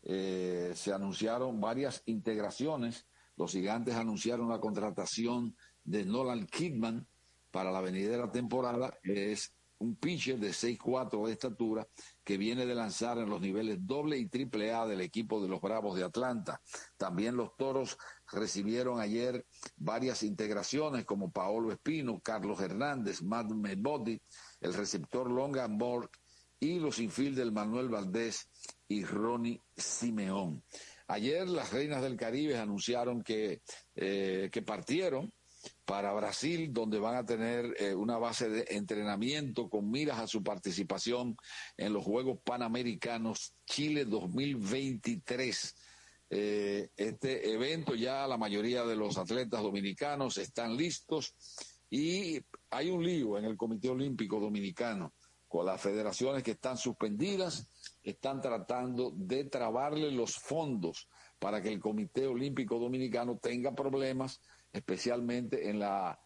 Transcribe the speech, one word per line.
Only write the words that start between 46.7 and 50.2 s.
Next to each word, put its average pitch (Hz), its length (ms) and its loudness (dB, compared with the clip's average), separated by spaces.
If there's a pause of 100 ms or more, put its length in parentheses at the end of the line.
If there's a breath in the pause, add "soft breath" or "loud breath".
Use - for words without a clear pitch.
este 113 580 0
evento 139 420 2
ya 131 320 2
la 127 100 2
mayoría 110 460 2
de 117 120 2
los 101 220 0
atletas 110 440 0
dominicanos 107 760 0